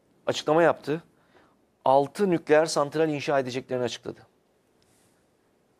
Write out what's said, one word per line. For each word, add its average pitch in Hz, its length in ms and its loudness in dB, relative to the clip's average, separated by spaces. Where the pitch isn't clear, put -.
açıklama 151 360 0
yaptı. 156 400 0
Altı 139 460 2
nükleer 156 360 2
santral 156 420 -2
inşa 147 320 -2
edeceklerini 127 440 -6
açıkladı. - 360 -10